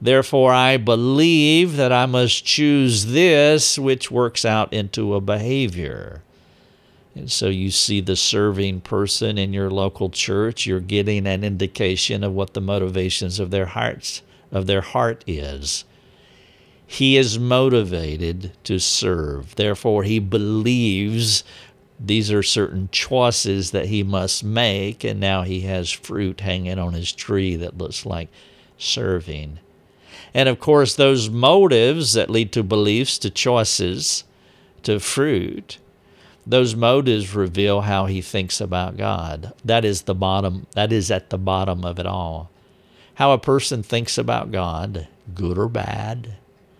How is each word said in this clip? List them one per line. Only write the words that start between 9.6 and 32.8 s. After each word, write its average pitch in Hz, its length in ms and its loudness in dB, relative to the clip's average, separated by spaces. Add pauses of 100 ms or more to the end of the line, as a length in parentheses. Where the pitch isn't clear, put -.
local 95 420 -2
church, 104 540 -2
you're 92 140 -2
getting 101 480 -2
an 95 160 -2
indication 101 800 -2
of 98 120 -2
what 95 200 -4
the 104 60 -6
motivations 95 800 -2
of 90 100 -4
their 95 160 0
hearts, - 560 -6 (300)
of 95 160 -2
their 98 140 2
heart 117 440 -2
is. 71 580 -6 (1040)
He 135 280 4
is 120 200 4
motivated 90 1160 0 (100)
to 95 160 -2
serve. 76 800 -2
Therefore, 104 480 0
he 107 160 0
believes 107 1200 0 (560)
these 104 320 0
are 104 140 2
certain 95 480 -2
choices 113 800 0
that 85 140 -2
he 104 180 -2
must 95 400 -2
make, 104 580 -2
and 107 160 -4
now 98 240 0
he 92 200 -4
has 92 280 -4
fruit - 520 -6
hanging 92 360 -4
on 87 140 -2
his 85 180 -6
tree 95 460 -2
that 85 200 -8
looks 85 300 -8
like 85 220 -6 (500)
serving. 80 800 -4 (760)
And 131 160 2
of 127 120 0
course, 147 340 4
those 135 340 4
motives 131 840 4
that 110 180 2
lead 113 220 2
to 117 100 2
beliefs, 104 560 2